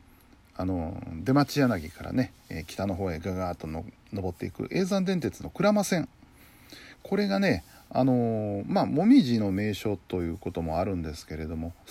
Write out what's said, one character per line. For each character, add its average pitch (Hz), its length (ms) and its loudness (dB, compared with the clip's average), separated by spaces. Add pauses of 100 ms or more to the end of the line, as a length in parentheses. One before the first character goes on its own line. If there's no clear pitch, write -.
(540)
あ 90 100 -6
の、 87 380 -4 (120)
出 98 180 0
町 143 280 2
柳 98 300 2
か - 140 -14
ら 85 80 -8
ね、 131 200 0 (180)
え 85 100 -8
ー、 78 40 -8
北 95 220 -6
の 98 80 -2
方 92 160 -4
へ 80 80 -4
ガ 92 140 -6
ガ 90 200 -4
ー - 40 -10
ッ - 40 -18
と - 60 -10
の-、 80 180 -8 (280)
登 95 220 -4
っ - 20 -20
て - 80 -10
い 95 60 -6
く - 140 -8
叡 - 200 0
山 190 200 0
電 180 160 0
鉄 117 200 -4
の - 100 -12
鞍 202 200 2
馬 208 140 4
線。 165 240 0 (920)
こ - 140 -4
れ 104 100 2
が 98 140 2
ね、 101 240 2 (260)
あ 127 140 4
の 113 580 2
ー、 - 40 -8
ま 185 160 2
あ、 104 40 0
も 147 200 2
み 254 160 10
じ 120 160 2
の 104 120 2
名 104 240 0
所 101 220 -2
と 92 260 -4
い 85 80 -2
う 82 80 -6
こ 92 120 -6
と 85 120 -4
も 82 160 -2
あ 90 60 2
る 98 120 -2
ん 85 60 -4
で 78 120 -6
す - 120 -14
け 80 100 -10
れ 78 100 -6
ど 78 100 -6
も、 80 160 -6 (180)